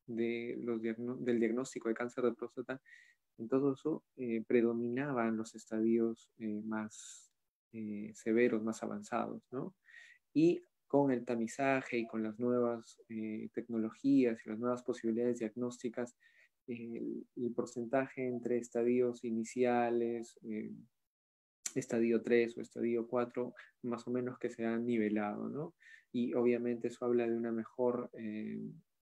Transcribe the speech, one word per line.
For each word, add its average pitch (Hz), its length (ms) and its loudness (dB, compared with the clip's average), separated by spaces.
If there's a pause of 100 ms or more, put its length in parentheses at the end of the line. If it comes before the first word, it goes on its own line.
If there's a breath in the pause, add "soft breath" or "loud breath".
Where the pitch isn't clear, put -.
de 117 540 -2
los 120 220 -2
diagno-, 117 360 -4
del 123 220 0
diagnóstico 117 480 0
de 113 80 0
cáncer 120 280 -2
de 120 100 6
próstata, 127 480 -8 (560 loud breath)
en 113 100 -8
todo 135 260 4
eso, - 300 -2 (140)
eh, 117 300 -2
predominaban 120 920 2
los 110 180 -6
estadios, 113 760 0 (100)
eh, 107 240 -4
más, - 680 -8 (420)
eh, 107 420 -8
severos, 117 480 4
más 110 180 -4
avanzados, 110 720 -4
¿no? 160 240 -6 (580 loud breath)
Y 170 280 4 (240)
con 143 240 4
el 120 160 0
tamizaje 127 720 0
y 113 80 0
con 113 160 -4
las 110 160 -4
nuevas, 120 720 0
eh, 110 420 -6
tecnologías 117 960 2
y 113 40 -8
las 107 100 -6
nuevas 123 240 0
posibilidades 120 560 0
diagnósticas, 120 760 -4 (520 soft breath)
eh, 120 80 -6
el, 117 600 -8
el 120 160 -2
porcentaje 127 760 -2
entre 120 300 0
estadios 120 680 2
iniciales, 117 1200 0
eh, 110 280 -6 (1000)
estadio 117 480 2
tres 117 340 4
o - 60 -6
estadio 117 460 -2
cuatro, 123 480 -2 (260 loud breath)
más 117 260 -6
o 123 40 -4
menos 123 260 -2
que 120 140 -4
se 117 140 -4
ha 117 120 0
nivelado, 110 720 0
¿no? 151 240 -8 (380 loud breath)
Y 120 240 -2
obviamente 120 540 2
eso 123 160 -8
habla 120 220 4
de 117 80 0
una 117 160 -2
mejor, 123 640 -2
eh, 110 480 -8 (400)